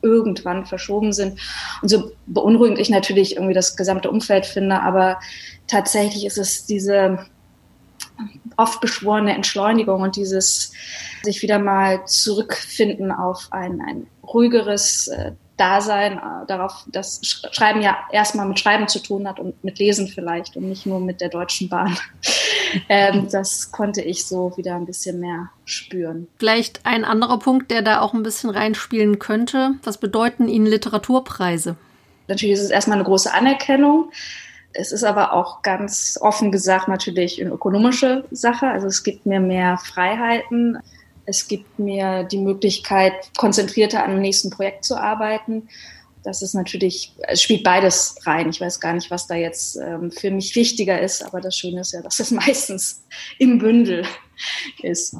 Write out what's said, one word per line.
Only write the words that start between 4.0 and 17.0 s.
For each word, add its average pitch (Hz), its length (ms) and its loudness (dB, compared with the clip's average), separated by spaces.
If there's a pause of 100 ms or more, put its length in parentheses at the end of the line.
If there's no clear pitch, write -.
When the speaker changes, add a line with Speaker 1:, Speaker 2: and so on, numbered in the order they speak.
Speaker 1:
Umfeld 196 360 2
finde, 196 360 0
aber 185 380 2 (480)
tatsächlich 202 580 0
ist 202 120 -6
es - 280 -4
diese 196 520 2 (1400)
oft 233 240 2
beschworene 208 540 0
Entschleunigung 196 680 0
und 190 140 -2
dieses 190 560 -2 (500)
sich 208 200 -4
wieder 208 160 2
mal 190 460 2
zurückfinden 202 1080 -2
auf 185 380 -4
ein, 180 300 -6
ein - 260 -10 (180)
ruhigeres, 226 840 2
äh, - 240 -6 (260)
Dasein, 202 600 2
äh, - 300 -12
darauf, 190 420 -6
dass - 320 -8